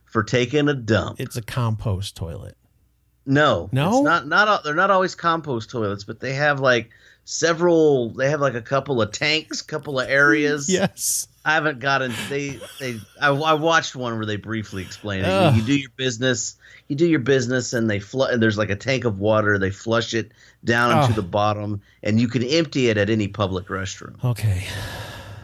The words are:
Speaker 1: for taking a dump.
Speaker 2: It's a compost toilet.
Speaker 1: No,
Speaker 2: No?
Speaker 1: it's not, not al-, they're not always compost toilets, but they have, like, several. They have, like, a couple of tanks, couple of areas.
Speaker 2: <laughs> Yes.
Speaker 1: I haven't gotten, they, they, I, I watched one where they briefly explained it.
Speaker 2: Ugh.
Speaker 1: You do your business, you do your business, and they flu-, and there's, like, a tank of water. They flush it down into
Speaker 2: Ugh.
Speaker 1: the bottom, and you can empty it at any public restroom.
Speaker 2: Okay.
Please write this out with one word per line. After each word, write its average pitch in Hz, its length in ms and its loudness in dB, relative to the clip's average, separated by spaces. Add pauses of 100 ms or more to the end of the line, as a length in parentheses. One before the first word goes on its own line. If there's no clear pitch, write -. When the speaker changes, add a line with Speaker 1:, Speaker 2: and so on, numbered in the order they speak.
Speaker 1:
for 110 180 0
taking 127 460 2
a 147 60 2
dump. 107 460 0
Speaker 2:
It's - 160 -8
a 117 60 -6
compost 107 760 -4
toilet. 62 400 -10 (680)
Speaker 1:
No, 135 480 2
Speaker 2:
No? 143 160 0 (100)
Speaker 1:
it's 277 60 4
not, 165 220 0
not 190 220 2
al-, 202 160 2
they're 151 100 -4
not 190 160 2
always 185 240 2
compost 151 560 -4
toilets, 104 340 -4
but 113 160 -14
they 131 140 -6
have, 143 260 0
like, 123 300 2 (340)
several. 156 840 4
They 127 180 -2
have, 147 120 0
like, 135 140 0
a 120 80 -6
couple 139 380 -2
of 104 120 0
tanks, 156 500 -2
couple 147 380 -8
of 117 80 -4
areas. 143 600 2
Speaker 2:
<laughs> 185 40 0
Yes. - 560 -2 (160)
Speaker 1:
I 156 100 2
haven't 151 260 -2
gotten, 131 320 0 (160)
they, 139 320 -6 (180)
they, 123 220 -8 (200)
I, 143 100 2
I 156 240 2
watched 160 420 0
one 120 200 -4
where 107 100 -4
they 107 100 -4
briefly 104 480 -8
explained 98 420 -6
it. - 20 0
Speaker 2:
Ugh. 185 280 4
Speaker 1:
You 110 60 4
do 139 140 2
your 139 200 -4
business, 127 580 -2 (320)
you 147 80 -4
do 156 100 2
your 160 140 4
business, 123 540 0
and 113 180 0
they 101 80 0
flu-, 127 280 -2
and 120 140 2
there's, 110 160 4
like, 104 140 0
a 98 60 -2
tank 123 280 -2
of 101 140 -2
water. 104 400 2
They 95 140 0
flush 113 420 -2
it 110 160 -4 (340)
down 120 280 4
into 151 180 4
Speaker 2:
Ugh. 107 60 2
Speaker 1:
the 107 60 -2
bottom, 104 600 -2 (180)
and 110 200 2
you 120 80 2
can 123 160 -2
empty 143 460 0
it 104 60 2
at 101 140 2
any 107 160 0
public 95 400 -4
restroom. - 580 -10
Speaker 2:
Okay. 107 400 -2 (800)